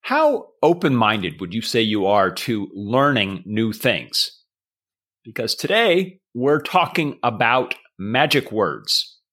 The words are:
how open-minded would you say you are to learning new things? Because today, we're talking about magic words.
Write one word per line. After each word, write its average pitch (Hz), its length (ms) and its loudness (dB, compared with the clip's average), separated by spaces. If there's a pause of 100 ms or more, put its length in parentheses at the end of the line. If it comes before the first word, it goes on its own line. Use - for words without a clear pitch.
how 294 480 0 (140)
open-minded 113 760 2
would 90 140 -8
you 113 80 -4
say - 180 0
you 107 260 0
are 98 260 4
to 104 420 -6
learning 104 720 0
new 107 260 -2
things? - 600 -2 (920)
Because 113 320 -6
today, 190 640 0 (160)
we're 143 260 2
talking 160 640 -2
about 120 540 0 (220)
magic 131 520 0
words. - 680 -2 (120)